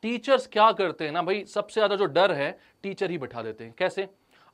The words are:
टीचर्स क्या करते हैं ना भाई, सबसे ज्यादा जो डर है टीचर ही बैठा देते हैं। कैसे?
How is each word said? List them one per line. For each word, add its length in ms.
टीचर्स 440
क्या 260
करते 320
हैं 80
ना 100
भाई, 220
सबसे 300
ज्यादा 220
जो 100
डर 260
है 260
टीचर 280
ही 80
बैठा 240
देते 220
हैं। 140
कैसे? 300